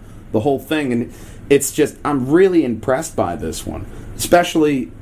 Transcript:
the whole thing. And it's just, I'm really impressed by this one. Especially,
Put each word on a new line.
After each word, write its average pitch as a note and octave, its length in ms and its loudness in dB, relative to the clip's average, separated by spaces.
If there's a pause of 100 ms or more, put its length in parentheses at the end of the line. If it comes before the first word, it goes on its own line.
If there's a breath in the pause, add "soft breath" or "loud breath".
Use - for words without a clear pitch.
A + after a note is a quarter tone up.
(320 loud breath)
the A2+ 80 2
whole C#3 180 2
thing. D3 360 -2
And - 180 -2 (380 loud breath)
it's C#3 220 4
just, - 240 0 (100)
I'm C3+ 240 -2
really F3 340 6
impressed B2+ 500 -2
by F2 220 -2
this - 300 -8
one. - 180 -8 (320 loud breath)
Especially, D3+ 760 2 (120)